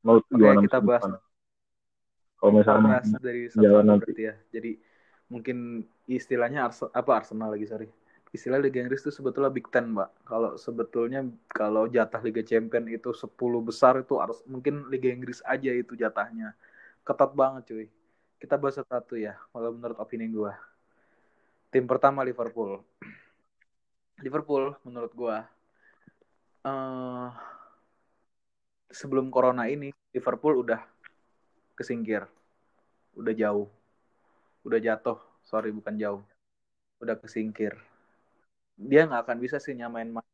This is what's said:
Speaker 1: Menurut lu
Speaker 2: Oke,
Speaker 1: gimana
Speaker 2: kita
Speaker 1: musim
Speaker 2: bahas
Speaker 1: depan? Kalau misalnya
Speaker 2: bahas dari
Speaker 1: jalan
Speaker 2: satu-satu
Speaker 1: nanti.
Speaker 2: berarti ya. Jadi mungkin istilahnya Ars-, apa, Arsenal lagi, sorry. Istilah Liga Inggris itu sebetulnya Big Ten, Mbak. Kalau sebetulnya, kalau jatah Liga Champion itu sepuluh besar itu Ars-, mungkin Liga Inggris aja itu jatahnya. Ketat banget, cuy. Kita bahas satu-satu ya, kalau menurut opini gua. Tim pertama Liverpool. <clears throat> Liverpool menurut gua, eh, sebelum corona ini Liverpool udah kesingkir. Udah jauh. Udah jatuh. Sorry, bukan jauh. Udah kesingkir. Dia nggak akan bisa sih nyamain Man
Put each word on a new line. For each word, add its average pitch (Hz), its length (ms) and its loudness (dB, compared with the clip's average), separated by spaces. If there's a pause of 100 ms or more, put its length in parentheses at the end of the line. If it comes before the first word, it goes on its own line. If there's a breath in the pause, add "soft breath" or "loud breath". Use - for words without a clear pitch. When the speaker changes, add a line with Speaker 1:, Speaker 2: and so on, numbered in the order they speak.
Speaker 1:
Menurut 113 240 8
lu - 100 -8
Speaker 2:
Oke, 123 60 6
Speaker 1:
gimana 104 220 10
Speaker 2:
kita 101 160 4
Speaker 1:
musim 104 100 2
Speaker 2:
bahas 120 140 4
Speaker 1:
depan? 95 180 -6 (1160)
Kalau 104 160 6
misalnya 107 340 8
Speaker 2:
bahas - 200 4 (100)
dari 123 260 -6
Speaker 1:
jalan 120 80 -12
Speaker 2:
satu-satu 104 320 10
Speaker 1:
nanti. 104 220 8
Speaker 2:
berarti - 180 -6
ya. 110 100 -6 (140)
Jadi 113 220 -8 (580)
mungkin 123 280 -8 (520)
istilahnya 127 560 -2
Ars-, 120 240 -6
apa, - 220 -2 (100)
Arsenal 110 320 -8
lagi, 107 160 -6
sorry. 110 200 -12 (400)
Istilah 131 320 -4
Liga 135 180 0
Inggris 123 220 -4
itu - 80 -6
sebetulnya 135 400 -2
Big 131 180 -6
Ten, 120 220 0
Mbak. 101 220 -4 (120)
Kalau 113 320 -2
sebetulnya, 120 680 -4 (240)
kalau 110 400 0
jatah 113 320 0
Liga 113 240 -4
Champion 113 420 0
itu 113 240 -8
sepuluh 120 480 -4
besar 127 460 4
itu - 160 -2
Ars-, - 240 -6
mungkin 139 420 -6
Liga 127 220 -2
Inggris 123 340 -6
aja 131 260 -4
itu 123 280 -4
jatahnya. 110 560 -6 (500 soft breath)
Ketat 139 300 0
banget, 135 340 0
cuy. 110 200 -12 (520)
Kita 135 160 -4
bahas 139 240 -2
satu-satu 120 380 -8
ya, 107 180 -6 (160)
kalau 117 240 -8
menurut 117 240 -10
opini 113 300 -8
gua. 107 260 -4 (1120)
Tim 127 160 2
pertama 131 380 0
Liverpool. 113 640 -6 (160)
<clears throat> - 1200 -20
Liverpool 139 600 -4
menurut 120 280 -12
gua, 113 360 -8 (1160)
eh, 127 640 -8 (1600 soft breath)
sebelum 135 400 -4
corona 127 400 2
ini 139 240 -8 (200)
Liverpool 123 520 -2
udah 113 160 -2 (960)
kesingkir. 110 480 -6 (920)
Udah 113 160 -4
jauh. 104 360 -2 (960)
Udah 117 180 0
jatuh. 113 340 -4 (280)
Sorry, 110 280 -4
bukan 107 240 -10
jauh. 101 260 -6 (800)
Udah 117 160 -6
kesingkir. 107 560 -6 (1080)
Dia 143 280 4
nggak 123 200 -4
akan 117 160 -4
bisa 127 160 -6
sih 139 160 -12
nyamain 117 320 -10
Man 113 160 -10 (120)